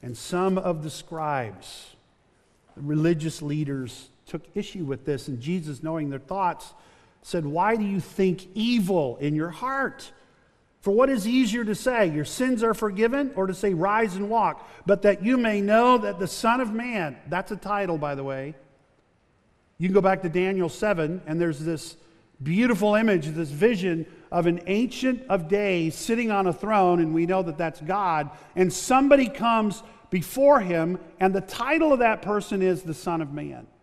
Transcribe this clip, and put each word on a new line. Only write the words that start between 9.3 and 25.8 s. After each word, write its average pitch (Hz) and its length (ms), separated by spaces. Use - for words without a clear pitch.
your 156 160
heart?" 247 640
For 196 60
what 247 180
is 220 180
easier 240 380
to 208 80
say, 233 320
'Your 151 200
sins 254 360
are 226 140
forgiven,' 233 600
or 190 120
to 185 80
say, 202 180
'Rise 196 420
and 202 140
walk'? 208 400
But 202 160
that 202 240
you 254 100
may 220 240
know 233 380
that 202 220
the 190 80
Son 240 340
of 220 100
Man, 220 460
that's 175 220
a 214 60
title, 190 420
by 143 160
the 139 100
way. 135 300
You 170 80
can 185 80
go 196 60
back 190 200
to 180 80
Daniel 185 400
seven, 180 560
and 160 160
there's 165 180
this 156 380
beautiful 208 500
image, 208 320
this 156 240
vision 175 560
of 170 140
an 175 220
Ancient 240 600
of 185 200
Days 185 480